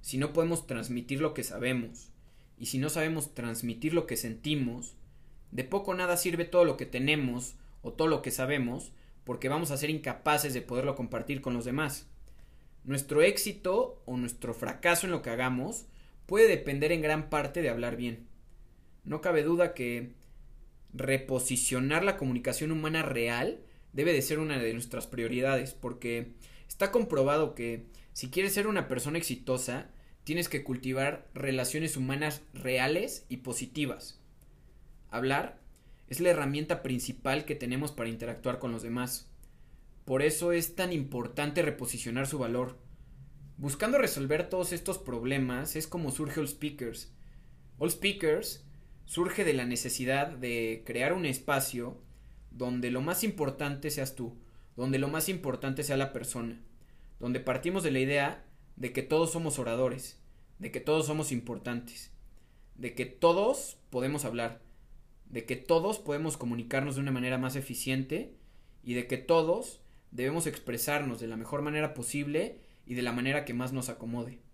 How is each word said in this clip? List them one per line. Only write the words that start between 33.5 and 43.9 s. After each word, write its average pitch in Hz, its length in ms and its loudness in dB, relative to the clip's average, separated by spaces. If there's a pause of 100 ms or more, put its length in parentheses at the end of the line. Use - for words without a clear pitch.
Hablar 131 540 0 (460)
es 135 120 -6
la 180 80 6
herramienta 151 540 2
principal 131 640 -2
que 147 80 -2
tenemos 135 380 -2
para 113 180 -4
interactuar 117 480 -4
con 127 120 -4
los 113 120 -4
demás. 123 480 -4 (760)
Por 131 160 2
eso 160 320 4
es 165 220 0
tan 180 180 0
importante 147 720 0
reposicionar 127 640 -2
su 147 120 -4
valor. 123 400 -2 (800)
Buscando 214 400 0